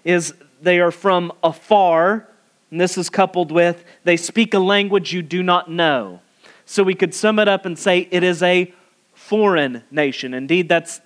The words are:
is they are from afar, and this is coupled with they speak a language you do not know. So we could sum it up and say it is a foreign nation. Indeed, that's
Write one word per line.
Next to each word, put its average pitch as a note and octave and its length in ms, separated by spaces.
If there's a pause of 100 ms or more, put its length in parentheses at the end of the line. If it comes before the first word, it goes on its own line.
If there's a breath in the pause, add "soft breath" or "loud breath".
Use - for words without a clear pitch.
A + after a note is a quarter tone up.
is E3+ 320 (260)
they F3+ 200
are F3 100
from F3 400 (140)
afar, F#3 840 (460)
and E3 80
this F3+ 180
is F3 100
coupled F3+ 440
with E3+ 320 (180 soft breath)
they F3 140
speak A3 380
a G3+ 40
language G3 540
you F3+ 100
do D#3+ 180
not F3+ 300
know. C3+ 500 (460 soft breath)
So - 160
we F#3+ 140
could F#3 180
sum G#3+ 240
it G#3+ 80
up G3 180
and F3 140
say F3+ 320
it F3+ 140
is F3 180
a F3+ 320 (560 soft breath)
foreign E3 640
nation. C3+ 420
Indeed, D#3 340
that's E3 380